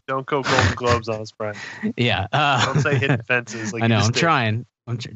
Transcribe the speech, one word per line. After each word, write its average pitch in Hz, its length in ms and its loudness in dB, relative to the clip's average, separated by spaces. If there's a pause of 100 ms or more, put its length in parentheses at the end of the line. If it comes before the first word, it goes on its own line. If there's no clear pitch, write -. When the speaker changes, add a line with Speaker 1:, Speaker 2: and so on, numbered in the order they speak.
Speaker 1:
don't 135 180 -4
go 143 160 0
Golden 123 320 2
Globes 120 360 0
on 107 100 -4
us, 110 100 -12
Brian. 107 260 -8 (200)
Speaker 2:
<laughs> - 200 -6
Yeah. 95 360 0
Uh, 139 400 2
Speaker 1:
Don't 143 80 2
say 143 180 2
Hidden 131 240 2
Fences. 117 520 -4
Like 113 80 -2
Speaker 2:
<laughs> - 0 -
I - 20 2
Speaker 1:
you 117 60 4
Speaker 2:
know. 113 80 4
Speaker 1:
just 101 100 4
Speaker 2:
I'm 117 60 2
Speaker 1:
did. 123 60 0
Speaker 2:
trying. 123 460 2 (220)
I'm 120 80 -4
tr-, 113 200 -12